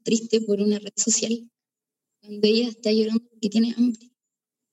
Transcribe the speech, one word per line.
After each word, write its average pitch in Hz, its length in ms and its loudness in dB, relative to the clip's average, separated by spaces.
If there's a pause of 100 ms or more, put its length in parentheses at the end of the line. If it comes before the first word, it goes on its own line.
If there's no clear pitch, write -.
triste 226 380 0
por 202 200 0
una 208 180 2
red 202 180 -12
social 233 520 -2 (720)
cuando 208 260 -2
ella 226 220 2
está 220 220 -2
llorando 220 380 0
porque - 200 -6
tiene 226 280 2
hambre?". 240 340 -2 (600)